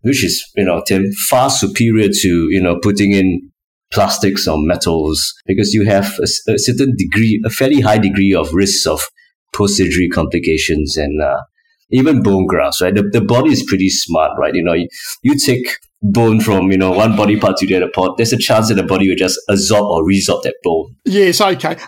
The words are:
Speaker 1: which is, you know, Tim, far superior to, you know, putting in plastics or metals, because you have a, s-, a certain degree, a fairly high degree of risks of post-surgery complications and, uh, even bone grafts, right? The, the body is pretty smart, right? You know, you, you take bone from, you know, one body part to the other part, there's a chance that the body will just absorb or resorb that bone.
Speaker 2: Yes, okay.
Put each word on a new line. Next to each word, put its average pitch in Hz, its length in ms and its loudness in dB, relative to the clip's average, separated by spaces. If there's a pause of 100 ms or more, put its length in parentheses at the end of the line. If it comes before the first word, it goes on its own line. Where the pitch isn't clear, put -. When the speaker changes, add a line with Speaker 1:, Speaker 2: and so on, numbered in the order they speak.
Speaker 1:
which 110 220 0
is, - 200 -4 (120)
you - 100 0
know, 82 220 0
Tim, 98 180 0 (240)
far 131 220 2
superior 110 600 0
to, 85 380 0
you 95 100 0
know, 87 220 0
putting 101 300 2
in 95 400 0 (420)
plastics 101 540 0
or 78 100 0
metals, 80 760 -2 (120)
because 101 280 0
you 107 100 2
have 101 360 0
a, 107 40 0
s-, - 240 -4
a 143 100 0
certain 131 380 0
degree, 104 500 0
a 123 40 -2
fairly 135 320 0
high 107 160 2
degree 98 360 2
of 78 200 0
risks 98 340 0
of 78 220 -4 (440)
post-surgery 90 540 0
complications 78 880 -2
and, 76 260 -2
uh, 69 200 -2 (480)
even 131 340 2
bone 95 240 2
grafts, 73 340 0
right? 92 140 0
The, 101 160 2
the 117 80 2
body 123 320 2
is - 160 0
pretty 95 220 0
smart, 80 500 -2
right? 71 160 -2
You 85 80 0
know, 87 80 0
you, 85 160 0 (360)
you 143 140 2
take 127 300 -2 (340)
bone 110 380 2
from, 95 320 2
you 92 60 4
know, 92 140 2
one 104 260 2
body 104 200 2
part 101 200 0
to 95 100 -2
the 95 80 0
other 90 180 0
part, 92 220 0
there's 113 160 0
a 120 60 0
chance 110 320 0
that 107 60 2
the 92 80 0
body 95 260 0
will 87 80 0
just 90 200 -2 (120)
absorb 101 340 2
or 82 220 0
resorb 92 380 0
that - 200 -4
bone. 82 400 -4
Speaker 2:
Yes, 190 380 2
okay. 170 340 0 (120)